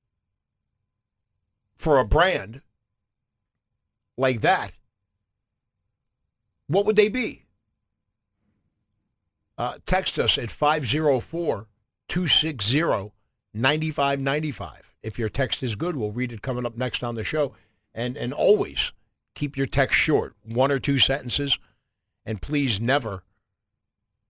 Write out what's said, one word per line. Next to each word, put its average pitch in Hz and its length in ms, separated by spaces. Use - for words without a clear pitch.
for 147 240
a 120 60
brand 135 560
like 127 240
that, 147 300
what 196 220
would 214 80
they 214 140
be? 226 340
Uh, 120 300
text 185 320
us 131 220
at 120 100
five 151 380
zero 139 320
four, 135 480
two 180 200
six 143 380
zero, 117 480
nine 151 380
five 139 280
nine 143 320
five. - 520
If 110 160
your 110 100
text - 320
is 117 140
good, 160 200
we'll 107 160
read 123 200
it 110 100
coming 123 240
up 120 100
next 127 280
on 120 100
the 113 100
show. 151 300
And, 123 240
and 123 160
always, 156 580
keep 143 220
your 135 100
text - 320
short, 113 340
one 120 280
or 139 80
two 139 180
sentences, 135 600
and 110 160
please 135 380
never 117 440